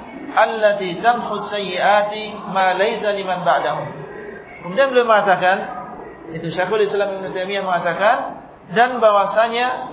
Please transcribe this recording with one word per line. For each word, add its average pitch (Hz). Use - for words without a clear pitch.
allati 202
tamhu 220
sayyiati 208
ma 185
laysa 208
liman 185
ba'dahum." -
Kemudian 208
beliau 240
mengatakan, 196
itu 165
Syekhul 185
Islam 196
Ibnu 190
Taimiyah 190
mengatakan, 180
dan 247
bahwasanya 226